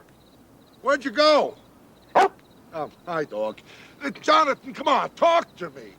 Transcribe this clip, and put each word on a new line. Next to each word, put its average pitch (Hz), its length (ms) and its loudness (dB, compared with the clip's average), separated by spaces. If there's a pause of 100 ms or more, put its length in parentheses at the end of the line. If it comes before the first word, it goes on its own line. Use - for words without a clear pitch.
(800)
Where'd 277 240 -2
you 269 60 -4
go? 269 440 2 (1200)
Oh, 147 160 -10 (140)
hi, 165 180 -6
dog. 107 360 -6 (440)
Uh, 285 60 -6
Jonathan, 302 640 0
come 269 140 -8
on, 240 240 0
talk 339 460 0
to 175 140 -12
me. 120 280 -20